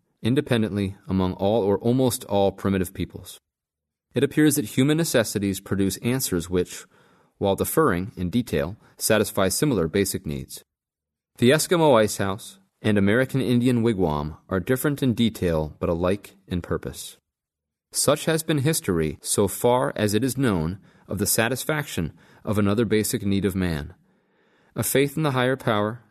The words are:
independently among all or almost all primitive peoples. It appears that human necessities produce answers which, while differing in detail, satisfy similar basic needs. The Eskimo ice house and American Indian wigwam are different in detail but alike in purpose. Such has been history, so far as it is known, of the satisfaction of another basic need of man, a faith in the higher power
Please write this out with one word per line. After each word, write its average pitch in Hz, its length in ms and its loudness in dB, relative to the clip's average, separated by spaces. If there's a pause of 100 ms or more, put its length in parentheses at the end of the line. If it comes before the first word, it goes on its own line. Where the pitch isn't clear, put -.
(220)
independently 110 760 0 (120)
among 92 240 2
all 101 320 0
or 101 140 2
almost 127 480 0
all 98 260 2
primitive 95 420 -2
peoples. - 460 -12 (720)
It 120 80 0
appears 147 320 2
that 127 220 -4
human 143 200 4
necessities 104 640 0
produce 98 380 -2
answers 113 520 -4
which, 90 380 -2 (520)
while 98 180 0
differing 101 580 0
in 90 160 -4
detail, 90 460 -2 (200)
satisfy 104 520 2
similar 110 400 0
basic - 360 -2
needs. 69 380 -10 (760)
The 120 120 4
Eskimo 151 500 4
ice 107 180 0
house - 420 -6 (200)
and 107 160 2
American 117 440 2
Indian 120 420 2
wigwam 80 540 0 (120)
are 95 120 0
different 131 420 -2
in 123 120 2
detail 85 680 0
but 85 80 -2
alike 90 480 -2 (100)
in 87 160 -4
purpose. - 540 -8 (760)
Such - 360 0
has 160 180 0
been 156 140 0
history, 90 640 0
so 101 260 0
far 123 480 0
as 104 180 0
it 107 80 2
is 131 160 -2
known, 95 400 0 (300)
of 95 100 -6
the 101 80 0
satisfaction 120 840 -2 (320)
of 104 140 -2
another 104 260 4
basic 104 420 0
need 98 180 0
of 98 120 0
man, 82 360 -2 (840)
a 117 80 -2
faith 139 320 0
in 156 80 -2
the 143 80 0
higher 127 240 0
power 107 540 -2